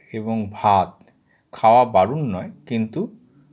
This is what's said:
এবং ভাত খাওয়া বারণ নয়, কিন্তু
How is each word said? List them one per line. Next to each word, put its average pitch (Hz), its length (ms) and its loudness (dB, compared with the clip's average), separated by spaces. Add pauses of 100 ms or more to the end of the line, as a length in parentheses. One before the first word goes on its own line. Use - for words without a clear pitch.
(120)
এবং 110 400 -6
ভাত 98 520 0 (480)
খাওয়া 120 340 4
বারণ 113 360 2
নয়, 117 300 -6 (140)
কিন্তু 113 520 -6 (360)